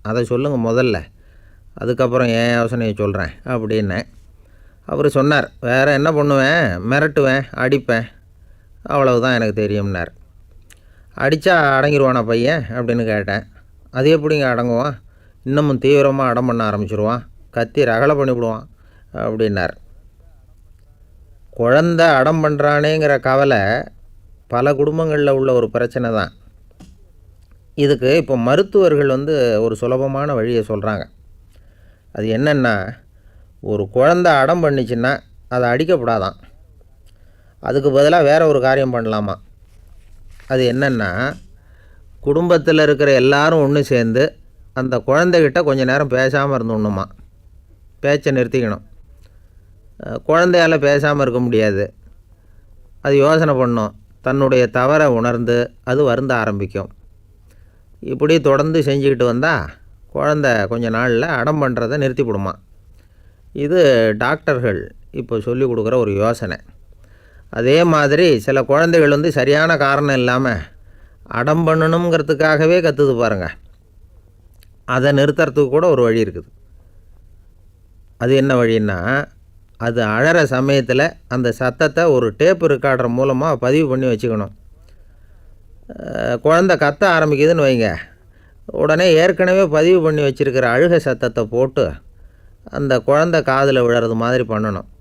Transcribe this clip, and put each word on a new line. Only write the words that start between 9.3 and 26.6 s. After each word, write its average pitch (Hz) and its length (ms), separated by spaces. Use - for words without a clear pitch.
எனக்கு 110 300
தெரியும்னார்." 98 480
"அடிச்சா 156 380
அடங்கிருவானா 135 460
பையன்?" 120 440
அப்படின்னு 120 360
கேட்டேன். 104 380
"அது 143 260
எப்படிங்க 151 280
அடங்குவான், 120 500
இன்னமும் 139 360
தீவிரமா 139 480
அடம் 123 180
பண்ண 117 240
ஆரம்பிச்சிருவான், 104 560
கத்தி 123 340
ரகளை 123 320
பண்ணிவிடுவான்," 120 500
அப்படின்னார். 110 640
குழந்தை 160 560
அடம் 156 380
பண்றானேங்கிற 147 760
கவலை 135 420
பல 131 260
குடும்பங்கள்ல 151 560
உள்ள 131 240
ஒரு 113 160
பிரச்சனை 120 420
தான். 101 200